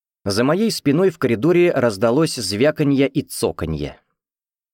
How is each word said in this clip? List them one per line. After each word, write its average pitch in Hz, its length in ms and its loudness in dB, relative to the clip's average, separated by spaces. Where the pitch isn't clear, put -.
За 101 200 -2
моей 185 280 0
спиной 165 380 0
в - 100 -8
коридоре 160 520 2
раздалось 120 640 0
звяканье 135 720 0
и 143 140 -2
цоканье. 78 800 -6